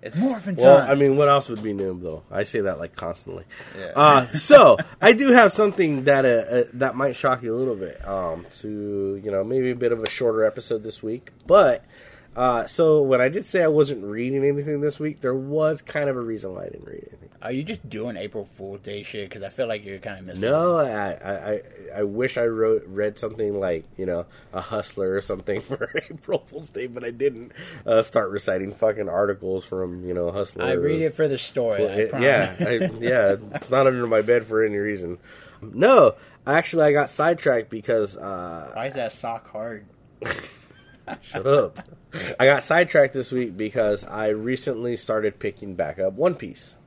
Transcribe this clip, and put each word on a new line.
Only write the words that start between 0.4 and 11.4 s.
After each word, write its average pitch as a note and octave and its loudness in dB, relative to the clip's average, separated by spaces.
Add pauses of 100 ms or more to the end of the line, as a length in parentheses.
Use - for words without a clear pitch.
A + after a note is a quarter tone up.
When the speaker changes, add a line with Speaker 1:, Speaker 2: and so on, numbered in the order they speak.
Speaker 1:
time. B2 2
Speaker 2:
Well, C3+ 10
I C#3 4
mean, C#3 4
what C#3+ 4
else C#3+ 2
would A2 -8
be G#2+ -4
new, F#2+ -6
though? D#2+ -10
I G2 -2
say A2+ -4
that, F#2+ -2
like, E2+ -12
constantly. F2 -12 (320)
Speaker 1:
Yeah. F#2+ -12
Speaker 2:
Uh, C#3+ 8
so, D#3+ 10 (240)
I A3 10
do B3+ 6
have A#3 10
something E3 0
that, C#3 6
uh, C3 6
uh, A#2+ 2 (100)
that A#2+ -2
might B2+ -2
shock B2+ 0
you A2+ -4
a A#2+ -2
little C3 -2
bit, F#2+ -10
um, F2 -4 (140)
to, G2+ -6
you G#2 -6
know, G2 0
maybe B2+ 0
a B2 -4
bit A#2+ 0
of A2+ -4
a A2 -2
shorter A2 0
episode G#2+ -4
this A2 -14
week. A2+ -10 (160)